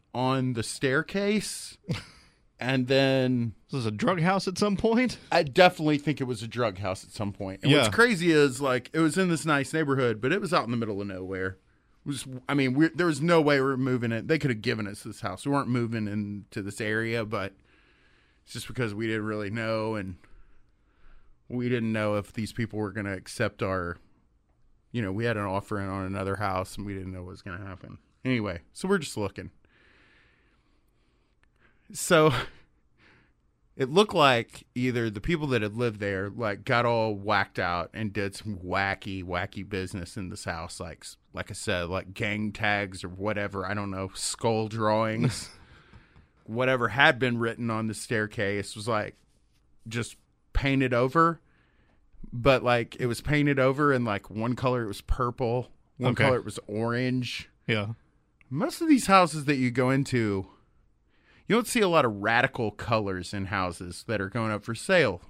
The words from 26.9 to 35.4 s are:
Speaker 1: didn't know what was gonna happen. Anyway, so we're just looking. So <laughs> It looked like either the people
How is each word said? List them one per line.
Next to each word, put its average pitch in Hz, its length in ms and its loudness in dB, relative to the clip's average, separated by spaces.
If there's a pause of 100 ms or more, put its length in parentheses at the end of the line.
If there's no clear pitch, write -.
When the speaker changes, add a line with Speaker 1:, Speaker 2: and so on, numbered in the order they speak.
Speaker 1:
didn't 95 180 -10
know 92 100 -10
what 90 80 -14
was 92 120 -18
gonna 98 240 -12
happen. 98 320 -16 (260)
Anyway, 104 360 -2 (120)
so - 160 -8
we're 196 100 4
just 143 180 -6
looking. 95 340 -6 (2500)
So 156 400 6 (260)
<laughs> - 80 -20 (1120)
It 131 140 -2
looked 202 240 4
like 131 500 4 (100)
either 120 360 0
the 104 100 -8
people 143 280 -2